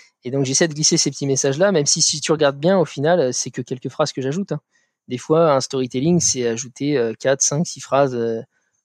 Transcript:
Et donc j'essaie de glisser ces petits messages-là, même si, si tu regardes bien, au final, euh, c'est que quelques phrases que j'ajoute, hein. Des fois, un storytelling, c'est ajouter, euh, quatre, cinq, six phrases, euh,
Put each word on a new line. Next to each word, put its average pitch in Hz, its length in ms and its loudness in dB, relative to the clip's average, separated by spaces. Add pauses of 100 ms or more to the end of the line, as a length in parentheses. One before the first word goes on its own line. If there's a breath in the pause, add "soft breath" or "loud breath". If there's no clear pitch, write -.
(240 loud breath)
Et 123 60 -6
donc 139 140 0
j'essaie 135 240 -2
de 151 60 -6
glisser 156 240 0
ces - 120 0
petits 143 160 -6
messages-là, 139 460 0
même 151 140 2
si, 160 160 0
si - 180 0
tu - 120 -2
regardes 143 260 2
bien, 175 200 2
au 165 60 4
final, 151 340 0
euh, 127 140 0
c'est - 180 -6
que 131 120 -8
quelques 131 260 -8
phrases 143 240 -2
que - 80 -6
j'ajoute, 151 320 -4
hein. 151 80 -6 (460)
Des 123 100 -6
fois, 156 380 4
un 131 80 4
storytelling, 135 580 0
c'est 123 260 0
ajouter, 131 520 -2
euh, 113 200 0
quatre, 135 220 0
cinq, 151 260 0
six - 140 -12
phrases, 135 340 2
euh, 117 280 -2 (420)